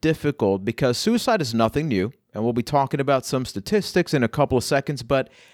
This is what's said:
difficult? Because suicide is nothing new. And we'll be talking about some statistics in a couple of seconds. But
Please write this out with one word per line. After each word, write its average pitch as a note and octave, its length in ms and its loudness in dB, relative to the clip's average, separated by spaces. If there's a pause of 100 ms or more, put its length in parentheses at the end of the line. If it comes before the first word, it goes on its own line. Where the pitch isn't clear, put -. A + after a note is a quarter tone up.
difficult? A2+ 640 0
Because B2 320 0
suicide A3+ 420 2
is A#2 140 -4
nothing A2+ 340 2
new. G#2 240 0 (220)
And G#2+ 100 -4
we'll A#2+ 80 0
be A#2+ 100 -2
talking C#3 380 0
about C3+ 240 0
some B2+ 220 -4
statistics F3+ 680 -2
in C#3 100 2
a A2+ 60 2
couple C3+ 300 0
of A2+ 60 -2
seconds. C#3 380 -2
But C3 280 -2 (240)